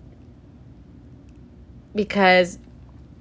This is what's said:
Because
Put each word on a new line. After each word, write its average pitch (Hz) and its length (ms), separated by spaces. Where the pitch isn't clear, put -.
Because 185 640